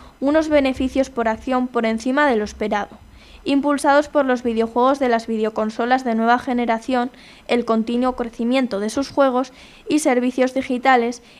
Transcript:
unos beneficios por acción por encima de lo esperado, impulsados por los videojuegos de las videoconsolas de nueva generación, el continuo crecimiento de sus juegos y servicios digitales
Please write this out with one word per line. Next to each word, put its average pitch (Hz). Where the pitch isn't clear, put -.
unos 302
beneficios 262
por 226
acción 254
por 233
encima 254
de 233
lo 208
esperado, 208
impulsados 285
por 285
los 254
videojuegos 240
de 254
las 226
videoconsolas 220
de 233
nueva 226
generación, 240
el 240
continuo 240
crecimiento 233
de 208
sus 277
juegos 262
y 302
servicios 254
digitales 254